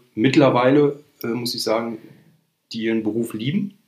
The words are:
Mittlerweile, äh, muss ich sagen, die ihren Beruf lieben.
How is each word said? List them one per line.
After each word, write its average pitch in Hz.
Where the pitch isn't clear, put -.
Mittlerweile, 135
äh, 123
muss 117
ich 117
sagen, 113
die 113
ihren 110
Beruf 110
lieben. 131